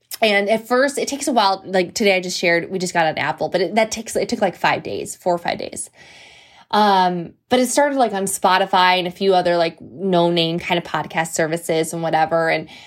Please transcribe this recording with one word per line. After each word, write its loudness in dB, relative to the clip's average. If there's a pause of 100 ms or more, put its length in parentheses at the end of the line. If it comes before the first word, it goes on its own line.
(220)
And 2
at -2
first, 0
it -4
takes -6
a 0
while. 2
Like 0
today, 2
I 0
just -6
shared, 0
we -4
just -6
got 2
on -2
Apple, -4
but -2
it, -2
that 0
takes, -8
it -2
took, -4
like, 0
five -2
days, -10
four -2
or -2
five -6
days. -12 (800)
Um, 2 (140)
but 4
it 2
started, 2
like, 2
on -2
Spotify 4
and -2
a -8
few 2
other, 2
like, 0
no-name 0
kind -2
of -6
podcast -4
services -2
and -6
whatever. 2
And, -2 (200)